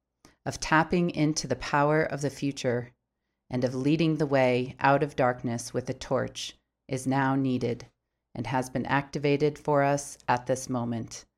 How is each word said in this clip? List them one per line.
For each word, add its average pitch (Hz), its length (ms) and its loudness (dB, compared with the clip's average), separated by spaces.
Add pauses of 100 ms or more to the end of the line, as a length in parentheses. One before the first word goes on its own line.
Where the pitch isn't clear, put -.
(460)
of - 140 -6
tapping 170 520 2
into 151 360 0
the 131 80 0
power 151 480 2
of 143 160 -4
the 143 100 -2
future, 127 600 -4 (580)
and 123 140 -2
of 127 100 0
leading 156 440 2
the 151 80 0
way 127 560 2
out 139 200 6
of 143 140 -4
darkness 127 580 -2
with 123 160 -4
a 131 40 -4
torch - 640 -6 (320)
is 131 180 -4
now 135 280 2
needed 123 500 -2 (500)
and 123 100 -6
has 127 240 -2
been 127 160 -4
activated 143 720 0
for 147 240 2
us 143 360 0 (100)
at 123 180 0
this 127 240 -2
moment, 120 560 -6 (120)